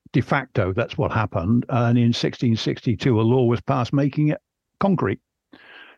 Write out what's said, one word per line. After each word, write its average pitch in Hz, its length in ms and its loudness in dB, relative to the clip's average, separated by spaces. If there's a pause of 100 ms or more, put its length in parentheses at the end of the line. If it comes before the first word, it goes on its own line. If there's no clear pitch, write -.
(120)
De 139 80 2
facto, 120 540 0
that's - 240 -4
what 110 140 0
happened. 107 580 0
And 120 260 2
in 120 160 4
sixteen - 440 -2
sixty-two, 123 640 -2
a 110 40 2
law 123 220 4
was 117 180 0
passed 135 320 -2
making 147 340 0
it - 140 -4 (380)
concrete. 190 400 0 (760)